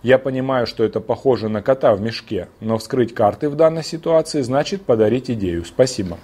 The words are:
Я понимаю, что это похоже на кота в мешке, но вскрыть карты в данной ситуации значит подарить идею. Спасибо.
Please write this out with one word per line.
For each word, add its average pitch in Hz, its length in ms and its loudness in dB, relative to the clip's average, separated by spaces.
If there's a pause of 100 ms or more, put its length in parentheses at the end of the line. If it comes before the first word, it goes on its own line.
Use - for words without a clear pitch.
Я 123 160 6
понимаю, 131 480 -2
что - 180 -2
это 107 160 -2
похоже 110 500 0
на 107 100 -2
кота 131 340 2
в 95 60 -2
мешке, 107 480 -6 (120)
но 110 180 -2
вскрыть 123 340 -2
карты 110 380 0
в 147 60 -8
данной 160 280 2
ситуации 160 560 -2
значит 139 460 -2
подарить 117 440 2
идею. 90 360 -4
Спасибо. 104 580 -2